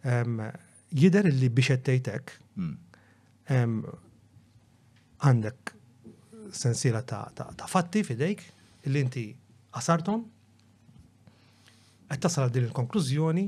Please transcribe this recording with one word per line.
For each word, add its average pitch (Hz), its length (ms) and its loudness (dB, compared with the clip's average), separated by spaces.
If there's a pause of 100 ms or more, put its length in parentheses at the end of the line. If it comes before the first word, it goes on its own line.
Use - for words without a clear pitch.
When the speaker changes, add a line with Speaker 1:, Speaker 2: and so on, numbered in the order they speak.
Speaker 1:
em, 120 380 0 (500)
jider 180 340 6
li 131 240 4
biex 127 240 4
qed 127 140 -2
tgħidlek, 127 460 -2 (200)
Speaker 2:
Hmm. 82 220 -6 (720)
Speaker 1:
em, 120 320 0 (1400)
għandek 117 520 2 (840)
sensiela 117 480 0
ta', 104 320 -10
ta', - 220 -12
ta' - 100 -12
fatti 190 400 0
fidejk, 147 380 -4 (400)
li 139 180 0
inti 127 220 -4 (500)
qasarthom, 170 480 0 (1900)
qed 143 120 -6
tasal 151 240 2
għal 120 80 0
din 123 140 2
il-konklużjoni. 156 800 0